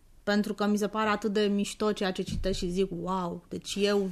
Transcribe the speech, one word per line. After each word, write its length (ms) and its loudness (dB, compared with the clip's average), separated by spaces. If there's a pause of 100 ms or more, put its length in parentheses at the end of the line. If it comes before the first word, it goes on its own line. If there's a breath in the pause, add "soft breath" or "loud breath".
(220)
Pentru 320 2
că 120 0
mi 100 4
se 100 0
pare 220 0
atât 240 0
de 80 2
mișto 520 0
ceea 200 -2
ce 100 -4
citesc 360 -2
și 120 -2
zic, 180 0 (140)
„Wow, 460 -4
deci 320 -8
eu, 180 4 (140)